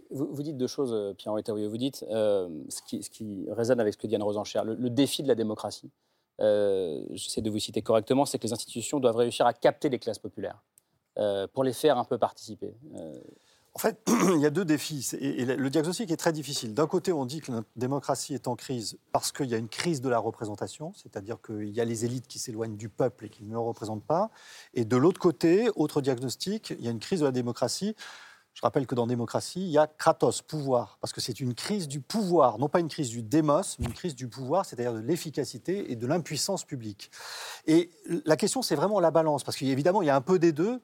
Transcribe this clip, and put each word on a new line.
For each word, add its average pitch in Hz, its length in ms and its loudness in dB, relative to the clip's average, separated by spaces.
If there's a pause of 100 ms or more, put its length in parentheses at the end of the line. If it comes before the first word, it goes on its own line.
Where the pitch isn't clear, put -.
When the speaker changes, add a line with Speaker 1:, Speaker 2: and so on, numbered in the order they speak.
(120)
Speaker 1:
Vous, 139 200 -2
vous 139 120 -6
dites 151 140 -6
deux 123 100 0
choses, 131 260 -2
euh, 101 200 -2
Pierre-Henri 107 300 -4
Tarouillot. 104 260 -2
Vous 110 80 -4
dites, 131 340 -4
euh, 104 360 2 (220)
ce - 140 -10
qui, - 180 -8
ce - 80 -12
qui 101 400 -10
résonne 117 300 2
avec 104 140 2
ce - 40 -16
que - 100 -8
dit 107 80 -2
Anne 104 80 0
Rosenchère, 104 420 -2
le, 110 100 -4
le 123 140 -2
défi 131 340 0
de 139 40 -6
la 123 80 4
démocratie. 107 540 -4 (520)
Euh, 98 720 2
j'essaie - 300 -6
de 110 80 -2
vous 104 100 -2
citer - 220 -4
correctement, 127 440 4
c'est 135 140 -2
que - 40 -10
les 113 100 -4
institutions 120 460 -4
doivent 120 160 4
réussir 120 320 4
à 120 60 4
capter - 360 2
les 123 100 -2
classes 107 200 -6
populaires, 95 420 -10 (560)
euh, 98 360 0
pour 131 100 2
les 131 100 0
faire 143 240 4
un 120 60 0
peu 120 140 -2
participer. 104 580 -4 (220)
Euh, 80 160 -12 (600)
Speaker 2:
En - 60 -12
fait, 220 240 -2
<clears throat> - 40 -14
il 180 340 6
y 143 40 6
a 151 40 6
deux 175 160 0
défis. 151 360 0
C'est, - 160 -6
et, 135 240 -2
et 120 40 -2
le, 127 100 0
le 135 140 0
diagnostic 165 420 0
est 156 60 -2
très 170 160 0
difficile. 135 400 -6
D'un 147 140 2
côté, 185 260 0
on 139 120 -2
dit 143 160 -6
que 139 100 -8
la 117 100 -2 (140)
démocratie 135 580 -2
est 127 140 -6
en 123 80 -2
crise 117 420 -8 (140)
parce - 200 0
qu'il 143 160 -4
y 117 80 -2
a - 20 2
une 113 120 -4
crise 160 320 -2
de 131 80 0
la 117 100 4
représentation, 110 760 -6
c'est-à-dire 107 460 -10
qu'il 107 280 -8
y 104 120 -4
a 117 40 2
les 117 200 -2
élites 123 220 -4
qui - 120 -12
s'éloignent 113 380 -6
du 110 120 -10
peuple 120 360 -2
et - 40 -10
qui - 140 -20
ne 104 100 -10
le 117 60 -2
représentent 110 460 -4
pas. 185 240 2 (440)
Et 123 120 2
de 113 120 4
l'autre 165 220 6
côté, 185 560 6
autre 151 260 2
diagnostic, 135 760 -2
il - 60 -10
y 117 40 -4
a 120 40 0
une 117 80 -4
crise 175 220 -2
de 147 40 4
la 135 60 4
démocratie. 123 640 -2 (580)
Je - 80 -20
rappelle 127 260 2
que 139 80 -4
dans 120 100 2
démocratie, 120 600 -2
il 185 40 -4
y 143 80 4
a 151 80 8
kratos, - 560 2
pouvoir, 131 600 -2
parce 117 100 -6
que - 80 -10
c'est - 220 -6
une 123 140 -2
crise 185 340 -4
du 143 100 -8
pouvoir, 170 580 4
non 143 120 0
pas 185 100 2
une 165 80 0
crise 135 220 -4
du 117 120 -6
démos, 147 580 2
mais 123 80 -2
une 120 60 -6
crise 165 220 -6
du 123 140 -8
pouvoir, 135 360 -2
c'est-à-dire 120 280 -4
de 110 80 -4
l'efficacité 156 880 -4
et 120 60 -6
de 120 100 -4
l'impuissance 160 560 -2
publique. 113 480 -12 (560)
Et 165 220 6 (340)
la 156 140 6
question, 220 240 0
c'est - 160 0
vraiment 190 240 2
la 160 100 6
balance, 151 320 4
parce - 140 -6
qu'évidemment, 143 440 2
il 170 40 2
y 143 40 4
a 135 60 6
un 135 60 4
peu 185 180 4
des 165 140 6
deux, 214 300 0